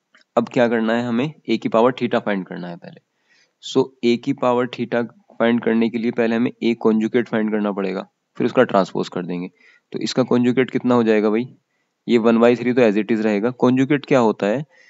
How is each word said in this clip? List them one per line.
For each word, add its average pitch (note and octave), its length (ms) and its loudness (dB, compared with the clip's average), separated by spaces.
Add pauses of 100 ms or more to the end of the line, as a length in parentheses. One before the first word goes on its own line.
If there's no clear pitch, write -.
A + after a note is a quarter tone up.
(360)
अब A#2 120 0
क्या B2 200 0
करना A2+ 260 0
है A#2+ 100 -2
हमें, B2 280 -2 (120)
A A2+ 140 -2
की B2+ 100 -6
पावर A2+ 240 2
theta A#2+ 280 -4
फाइंड G2+ 260 -4
करना F2 220 -12
है F2 80 -12
पहले। - 240 -20 (640)
So C3+ 200 0 (200)
A A#2+ 140 4
की C#3 160 -4
पावर B2 360 0
theta A#2+ 340 -4 (340)
फाइंड A#2 240 2
करने A2+ 280 2
के A#2 80 -6
लिए A2+ 140 -2
पहले A2+ 240 0
हमें B2 160 0
A A2+ 240 -2
कॉन्जुगेट A2 520 0
फाइंड G#2+ 240 -2
करना G#2 200 -2
पड़ेगा, F#2+ 340 -6 (320)
फिर B2 80 0
उसका A#2+ 180 2
ट्रांसपोज F#2+ 440 0
कर F2+ 180 -8
देंगे। F2+ 240 -8 (420)
तो - 80 -8
इसका A#2+ 240 -2
कॉन्जुगेट B2 460 0
कितना B2 240 0
हो A#2+ 100 4
जाएगा G#2+ 260 2
भाई, A#2 160 0 (640)
ये A#2 120 4
वन A2+ 180 4
बाई A#2+ 180 6
थ्री B2 160 -2
तो B2 100 2
as G#2+ 160 4
it G#2+ 140 -2
is G#2+ 120 0
रहेगा। G#2+ 280 0
कॉन्जुगेट C3 540 0
क्या C#3 140 2
होता G#2+ 260 0
है, B2 180 -2 (260)